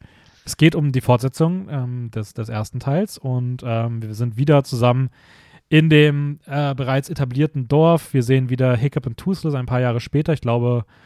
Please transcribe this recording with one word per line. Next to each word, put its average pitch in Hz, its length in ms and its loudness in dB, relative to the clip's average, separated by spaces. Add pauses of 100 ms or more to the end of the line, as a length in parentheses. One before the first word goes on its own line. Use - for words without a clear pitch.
(460)
es - 120 -12
geht 160 180 4
um 147 160 0
die 127 100 0
Fortsetzung, 165 680 0
ähm, 123 420 -8
des, 110 220 -10
des 113 160 -8
ersten 110 320 -6
Teils 170 360 -4
und, 123 480 -4
ähm, 113 360 -4
wir 107 120 -8
sind 113 240 -4
wieder 143 280 4
zusammen 123 440 0 (600)
in 156 200 4
dem, 147 560 4
äh, 143 300 -4
bereits 131 340 -2
etablierten 135 600 -2
Dorf. 160 440 4
Wir 131 100 2
sehen 127 260 2
wieder 127 260 2
Hiccup 135 320 -2
und 117 100 -8
Toothless 165 380 -4
ein 127 100 -4
paar 123 140 -2
Jahre 120 220 0
später. 156 320 -2
Ich 139 80 -4
glaube, 120 420 0 (220)